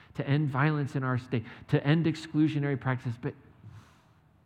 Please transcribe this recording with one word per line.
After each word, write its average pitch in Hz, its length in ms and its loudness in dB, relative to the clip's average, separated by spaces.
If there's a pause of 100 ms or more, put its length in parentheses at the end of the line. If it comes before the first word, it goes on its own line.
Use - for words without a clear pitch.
(160)
to 143 120 -6
end 143 220 2
violence 143 460 2
in 135 80 -2
our 127 140 0
state, - 280 -4 (240)
to 147 180 2
end 160 180 4
exclusionary 151 720 0
practices. 127 400 -4
But - 140 -6 (1120)